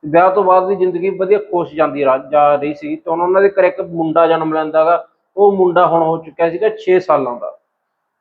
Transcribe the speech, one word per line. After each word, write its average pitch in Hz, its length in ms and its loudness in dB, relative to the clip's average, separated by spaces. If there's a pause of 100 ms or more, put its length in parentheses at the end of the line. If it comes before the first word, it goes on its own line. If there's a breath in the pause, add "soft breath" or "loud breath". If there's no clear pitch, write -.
ਵਿਆਹ 170 260 4
ਤੋਂ 196 120 0
ਬਾਅਦ 185 240 2
ਦੀ 196 80 -2
ਜ਼ਿੰਦਗੀ 180 340 -2
ਵਧੀਆ 185 280 0
ਖੁਸ਼ 165 380 -6
ਜਾਂਦੀ 143 300 -2
ਰਾ-, 135 260 -2
ਜਾ 147 240 4
ਰਹੀ 143 180 -4
ਸੀ। 151 220 -10
ਤੇ 165 160 -8
ਹੁਣ 165 100 -2
ਉਹਨਾਂ 185 200 2
ਦੇ 202 80 4
ਘਰੇ 185 180 0
ਇੱਕ 180 140 -4
ਮੁੰਡਾ 165 460 0
ਜਨਮ 160 260 0
ਲੈਂਦਾ 156 320 0
ਗਾ। 165 220 0 (300)
ਉਹ 202 140 4
ਮੁੰਡਾ 180 360 2
ਹੁਣ 165 160 0
ਹੋ 160 140 -2
ਚੁੱਕਿਆ 160 320 -4
ਸੀਗਾ 190 200 -2
ਛੇ 185 300 0
ਸਾਲਾਂ 139 360 -2
ਦਾ। - 220 -14 (640)